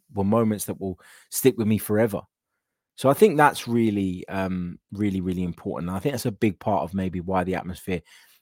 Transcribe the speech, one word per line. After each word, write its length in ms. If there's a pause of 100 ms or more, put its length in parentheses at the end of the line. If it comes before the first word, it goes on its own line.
(120)
were 120
moments 400
that 160
will 180 (320)
stick 260
with 100
me 120
forever. 440 (760)
So 120
I 60
think 220
that's 320
really, 600
um, 500 (140)
really, 280
really 240
important. 440
And 80
I 40
think 140
that's 120
a 60
big 260
part 240
of 120
maybe 260
why 240
the 100
atmosphere 460 (420)